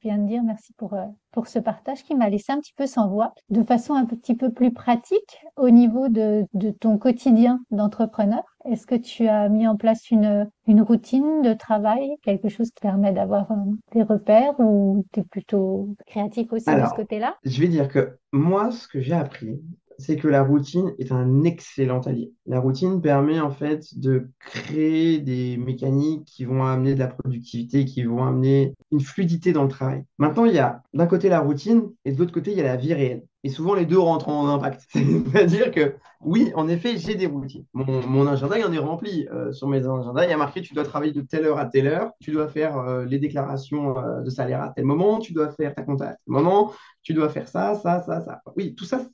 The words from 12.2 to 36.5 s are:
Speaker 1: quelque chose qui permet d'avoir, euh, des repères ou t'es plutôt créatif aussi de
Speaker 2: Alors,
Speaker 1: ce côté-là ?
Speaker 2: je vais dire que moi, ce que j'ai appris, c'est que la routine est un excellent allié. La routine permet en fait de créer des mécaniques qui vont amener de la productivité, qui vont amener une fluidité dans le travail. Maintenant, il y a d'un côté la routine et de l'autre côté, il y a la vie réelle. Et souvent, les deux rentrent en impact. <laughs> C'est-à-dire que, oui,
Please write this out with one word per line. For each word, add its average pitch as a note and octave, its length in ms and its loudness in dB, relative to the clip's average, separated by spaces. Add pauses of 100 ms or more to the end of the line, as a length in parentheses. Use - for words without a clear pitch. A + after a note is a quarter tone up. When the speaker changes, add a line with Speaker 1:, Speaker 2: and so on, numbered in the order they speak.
Speaker 1:
quelque G3+ 260 0
chose A#3 220 -4
qui - 100 -20
permet G3 320 2
d'avoir, G3 380 0
euh, A3 40 -2 (380)
des A#3 80 4
repères A3 580 2
ou G3+ 520 4
t'es G3+ 120 -2
plutôt G3 720 -4 (120)
créatif G#3+ 440 -6
aussi A3+ 140 -4
de D3+ 60 0
Speaker 2:
Alors, D3 180 4
Speaker 1:
ce - 60 -6
côté-là ? A3+ 480 -6
Speaker 2:
je C3 180 -2
vais E3+ 60 4
dire D#3 200 2
que - 300 0 (140)
moi, F#3 400 2
ce - 160 -12
que C3+ 140 -8
j'ai C3 120 -2
appris, C#3 480 -6 (400)
c'est D#3 160 -4
que D3+ 100 -2
la C#3 160 4
routine D3 560 0
est C3 120 -6
un B2+ 320 2
excellent C3+ 580 -2
allié. A#2+ 320 -6 (120)
La B2+ 140 -2
routine F3 420 0
permet D3+ 380 2
en D3 120 -2
fait D3+ 460 -6
de B2+ 320 -2 (100)
créer D#3 800 0
des B2+ 380 -4
mécaniques C3+ 680 -2
qui - 200 -12
vont C3 200 0
amener C3 300 0
de C3 40 -2
la B2+ 80 0
productivité, B2 800 -4
qui B2+ 180 -4
vont A#2+ 200 0
amener C3+ 500 2 (180)
une D3+ 80 2
fluidité E3+ 540 0
dans D3 100 2
le C3+ 60 2
travail. C3+ 340 -6 (140)
Maintenant, D#3 280 2
il A3+ 80 6
y D#3+ 60 4
a A#2+ 220 0 (120)
d'un E3 140 2
côté F#3 220 2
la E3+ 100 4
routine E3+ 500 2 (140)
et C#3 80 -4
de C3+ 80 -4
l'autre E3+ 140 0
côté, E3+ 180 -4
il G3+ 60 -2
y E3+ 40 0
a C#3+ 40 0
la B2+ 100 0
vie C3+ 180 -2
réelle. B2+ 300 -2 (200)
Et C#3 60 -6
souvent, D#3+ 240 -2
les F#3 120 2
deux D#3+ 120 2
rentrent E3 320 2
en D3 180 -2
impact. C#3 400 -4
<laughs> - 40 -20
C'est-à-dire E3 800 2
que, D3 240 0 (260)
oui, G3+ 340 2